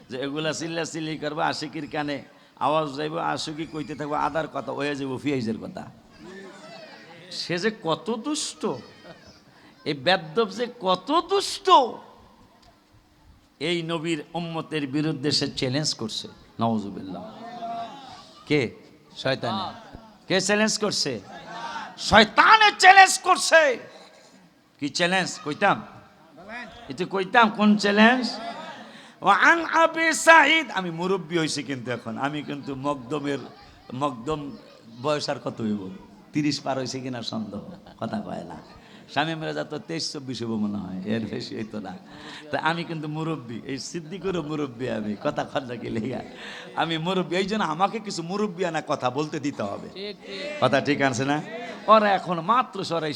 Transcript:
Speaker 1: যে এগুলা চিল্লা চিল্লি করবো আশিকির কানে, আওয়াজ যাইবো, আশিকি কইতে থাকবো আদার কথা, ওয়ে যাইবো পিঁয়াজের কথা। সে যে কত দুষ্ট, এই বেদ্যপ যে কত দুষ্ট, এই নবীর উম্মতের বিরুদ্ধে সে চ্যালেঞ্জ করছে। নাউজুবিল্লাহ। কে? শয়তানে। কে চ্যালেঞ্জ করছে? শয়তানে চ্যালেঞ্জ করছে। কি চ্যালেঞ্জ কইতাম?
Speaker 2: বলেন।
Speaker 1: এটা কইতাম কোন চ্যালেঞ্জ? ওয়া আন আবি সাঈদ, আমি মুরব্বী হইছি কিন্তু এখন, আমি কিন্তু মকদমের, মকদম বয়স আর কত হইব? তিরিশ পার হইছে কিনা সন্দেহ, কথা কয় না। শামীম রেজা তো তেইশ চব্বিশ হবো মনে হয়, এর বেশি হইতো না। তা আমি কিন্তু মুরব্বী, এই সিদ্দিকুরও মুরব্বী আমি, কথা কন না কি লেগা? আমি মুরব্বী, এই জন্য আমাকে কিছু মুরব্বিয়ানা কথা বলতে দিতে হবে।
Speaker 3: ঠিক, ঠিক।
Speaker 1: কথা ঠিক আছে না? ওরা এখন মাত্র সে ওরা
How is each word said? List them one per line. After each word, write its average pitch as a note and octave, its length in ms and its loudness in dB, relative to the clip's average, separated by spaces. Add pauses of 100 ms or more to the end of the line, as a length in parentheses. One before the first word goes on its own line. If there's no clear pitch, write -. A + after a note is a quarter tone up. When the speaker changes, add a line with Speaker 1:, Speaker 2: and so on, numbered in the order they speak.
Speaker 1:
যে B2 80 -10
এগুলা C#3+ 360 -4
চিল্লা E3 320 -4
চিল্লি D#3 320 -6
করবো D3 240 -4
আশিকির D3 500 -4
কানে, D3 320 -4 (360)
আওয়াজ D3+ 280 2 (100)
যাইবো, D#3 200 -4
আশিকি D3+ 480 -4
কইতে D3+ 300 -8
থাকবো D3 200 -4
আদার D3 320 -2
কথা, C3+ 240 -8
ওয়ে C#3+ 240 -2
যাইবো C3 220 -4
পিঁয়াজের A#2 400 -2
কথা। F2+ 340 -12 (1400)
সে - 260 -4
যে G#3+ 140 0 (120)
কত D#3 320 -2
দুষ্ট, C#4+ 500 -6 (1200)
এই D#3 80 -2
বেদ্যপ E3 560 0
যে A3+ 160 -4 (140)
কত F#3 300 0 (200)
দুষ্ট, F#4+ 400 0 (1900)
এই F3 220 0
নবীর D#3+ 420 -2 (100)
উম্মতের D#3+ 540 -4
বিরুদ্ধে D3 440 0
সে - 160 0
চ্যালেঞ্জ C3+ 460 -2
করছে। - 340 -6 (320)
নাউজুবিল্লাহ। G2 640 -2 (1200)
কে? D3 140 2 (560)
শয়তানে। C3+ 440 -2 (680)
কে F#3 140 2
চ্যালেঞ্জ G#3 380 2
করছে? C#3+ 400 -2 (800)
শয়তানে E4+ 680 8 (100)
চ্যালেঞ্জ F#4+ 340 10 (120)
করছে। E4 360 6 (1200)
কি C#3+ 60 -2 (100)
চ্যালেঞ্জ F3 320 2 (160)
কইতাম? D3+ 320 2 (600)
Speaker 2:
বলেন। A#3 280 -14 (240)
Speaker 1:
এটা B2+ 160 -4 (100)
কইতাম G3 300 6 (120)
কোন G#3 200 8
চ্যালেঞ্জ? A3 480 6 (960)
ওয়া F#3+ 140 6 (140)
আন E4+ 100 6 (220)
আবি D#4+ 260 4 (200)
সাঈদ, D#4+ 380 8 (140)
আমি F3+ 120 -4
মুরব্বী F3 460 -2
হইছি D3 260 0
কিন্তু B2 280 -6
এখন, A2+ 260 -6
আমি D3 260 -2
কিন্তু C#3 320 -8
মকদমের, C#3 680 -4 (600)
মকদম C#3+ 400 -4 (600)
বয়স D3 280 -2
আর C3 160 -4
কত A#2+ 160 -6
হইব? G#2 200 -2 (500)
তিরিশ D3 300 0
পার C3+ 200 -4
হইছে C3 180 -6
কিনা B2+ 200 -8 (120)
সন্দেহ, G2+ 300 -6 (380)
কথা A2+ 260 -4
কয় F2+ 260 -8
না। D#2 60 -12 (560)
শামীম D#3+ 340 0
রেজা D3+ 240 -4
তো D3+ 60 -6 (100)
তেইশ E3 260 -4
চব্বিশ C3 300 -8
হবো A2+ 200 -2
মনে G2+ 200 -2
হয়, F#2 160 -8 (140)
এর A2+ 100 -2 (100)
বেশি B2 240 -8
হইতো G#2+ 220 -8
না। F#2+ 140 -10 (560)
তা C#3+ 80 -2 (120)
আমি E3+ 200 -2
কিন্তু D#3 180 -6 (100)
মুরব্বী, C#3+ 400 -6 (140)
এই C3+ 60 -4 (120)
সিদ্দিকুরও F3 600 -6
মুরব্বী C3 360 -4 (120)
আমি, G#2 160 -4 (120)
কথা - 260 -2
কন C#3+ 180 -2
না B2 120 -8
কি A#2+ 140 -6
লেগা? G#2+ 260 -4 (600)
আমি E3 140 0 (100)
মুরব্বী, F3 360 0
এই G3+ 100 0
জন্য G#3 120 0 (120)
আমাকে G3 220 0 (100)
কিছু E3 220 -6
মুরব্বিয়ানা F3+ 520 -2 (100)
কথা B2+ 160 0 (100)
বলতে D#3 280 -2
দিতে C#3 260 -2
হবে। F#2 180 -10
Speaker 3:
ঠিক, F#3 260 -12 (100)
ঠিক। - 360 -8
Speaker 1:
কথা C3 160 4 (100)
ঠিক C#3+ 140 2
আছে C3 240 2
না? C#3+ 120 0 (500)
ওরা G#3+ 200 8 (100)
এখন F3 200 -2 (140)
মাত্র A#3+ 260 0 (100)
সে E3 100 -2
ওরা D#3 180 -2